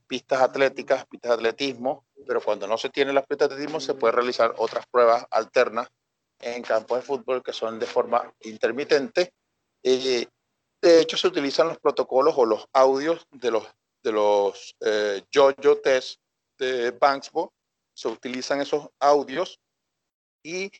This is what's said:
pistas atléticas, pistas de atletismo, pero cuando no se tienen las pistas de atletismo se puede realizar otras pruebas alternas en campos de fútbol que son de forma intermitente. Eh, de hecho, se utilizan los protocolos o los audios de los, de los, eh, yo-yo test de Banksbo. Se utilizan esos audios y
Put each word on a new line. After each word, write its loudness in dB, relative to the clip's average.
pistas -2
atléticas, 0
pistas -8
de 4
atletismo, -4
pero -2
cuando -4
no -2
se -6
tienen -2
las 0
pistas 0
de -6
atletismo -8
se -6
puede 0
realizar 0
otras -4
pruebas 2
alternas 0
en -10
campos -2
de -8
fútbol -4
que -10
son -6
de -4
forma -2
intermitente. -2
Eh, 0
de 8
hecho, 0
se 0
utilizan 0
los -8
protocolos 0
o 4
los 0
audios 2
de -4
los, -2
de -2
los, 0
eh, -2
yo-yo 4
test -2
de -2
Banksbo. -2
Se -8
utilizan -6
esos -4
audios 0
y -10